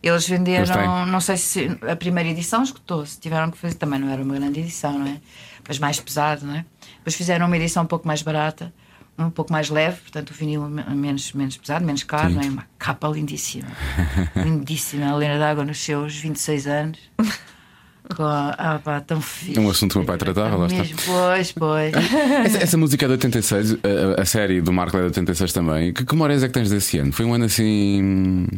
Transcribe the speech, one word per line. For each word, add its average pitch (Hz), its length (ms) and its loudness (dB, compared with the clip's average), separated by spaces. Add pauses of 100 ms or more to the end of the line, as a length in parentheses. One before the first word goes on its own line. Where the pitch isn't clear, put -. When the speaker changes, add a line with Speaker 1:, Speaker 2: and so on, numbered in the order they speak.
Speaker 1:
eles 170 240 2
venderam, 180 380 2
Speaker 2:
Eles 180 60 2
têm. 180 420 2
Speaker 1:
não 185 80 2
sei 190 160 0
se 175 500 -2
a 170 100 -2
primeira 175 340 0
edição 170 320 -2
esgotou-se, 165 580 -6
tiveram 160 300 -2
que - 80 -12
fazer, 170 160 -6
também 143 240 -2
não 135 100 -2
era 135 140 -4
uma 135 140 -2
grande 143 240 -2
edição, 151 380 -4
não 139 100 -2
é? 143 80 -6 (500)
Mas 139 140 -6
mais 147 180 -2
pesado, 147 480 -2
não 143 80 -6
é? 165 100 -6 (340)
Depois - 180 -6
fizeram 175 300 0
uma 175 100 2
edição 165 260 0
um 165 40 0
pouco 165 200 -4
mais 151 160 -2
barata, 156 500 0 (460)
um 165 100 0
pouco 165 240 -4
mais 156 160 0
leve, 156 320 0
portanto - 300 -12
o - 40 -18
vinil 151 360 -4
me-, 151 140 -6 (100)
menos, 139 380 -2
menos 135 240 -4
pesado, 165 280 -4
menos 143 200 -2
caro, 151 260 0
Speaker 2:
Sim. - 60 4
Speaker 1:
não 147 60 0
é? 139 40 0
Uma 135 200 -4 (120)
capa 151 300 -4
lindíssima, 147 600 -6 (380)
Speaker 2:
<laughs> 80 300 -2
Speaker 1:
lindíssima. 143 760 -2
A 143 60 0
Lena 147 240 0
D'Água 151 240 0
nos 147 180 -6
seus 147 340 -4
vinte 156 200 -6
e - 40 -8
seis 143 280 -2
anos. 151 300 -2 (1160)
Com 156 80 -4
a, 147 340 0
ah, 156 220 -2
pá, 147 220 -4
tão 160 200 -4
fixe. - 380 -6
Speaker 2:
É - 20 4
um 104 80 4
assunto 95 220 2
que - 80 0
o - 40 4
meu - 40 0
pai 90 100 0
tratava, 104 380 0
lá 87 140 2
está. 180 100 2
Speaker 1:
Mesmo, 156 180 -2 (100)
pois, 180 440 2
pois. 156 440 0
Speaker 2:
<laughs> 254 520 4
Essa, 220 120 4
essa 170 180 4
música 147 280 4
é 135 40 2
de 127 60 4
oitenta 123 260 2
e - 20 -2
seis, 107 300 2
a, 95 480 2
a, - 20 2
a - 20 2
série 95 360 2
do 85 120 2
Marco 90 240 2
é 92 40 4
de 90 60 2
oitenta 90 260 0
e - 20 2
seis 87 180 0
também. 82 400 2
Que, 127 120 -2
que 143 100 0
memórias 147 300 4
é - 20 0
que 127 80 -4
tens 113 160 2
desse 101 280 0
ano? 71 140 2
Foi 117 140 -2
um 117 80 2
ano 120 120 2
assim 98 1000 2 (120)